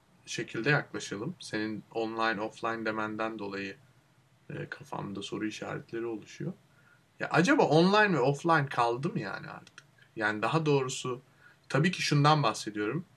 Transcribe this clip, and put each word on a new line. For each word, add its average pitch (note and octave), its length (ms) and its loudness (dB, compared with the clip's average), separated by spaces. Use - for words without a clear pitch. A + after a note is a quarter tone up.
şekilde A#2+ 440 -4
yaklaşalım. B2 720 -2
Senin G#2+ 440 -6
online, A2+ 460 -2
offline A2+ 440 -4
demenden A2 540 -4
dolayı, G2 380 -8
e, - 200 -10
kafamda - 520 -10
soru G#2 240 -6
işaretleri G#2 600 -8
oluşuyor. A#2 460 -8
Ya G#2+ 100 -4
acaba G#3+ 320 6
online F#3 540 6
ve C#3 40 2
offline C#3+ 460 4
kaldı B2 420 0
mı - 120 -4
yani G#2 300 -8
artık? - 340 -18
Yani G#2+ 260 -2
daha D3+ 240 0
doğrusu C3 540 0
tabii D#3 220 2
ki F3 120 -4
şundan D3 400 4
bahsediyorum. A2 640 -2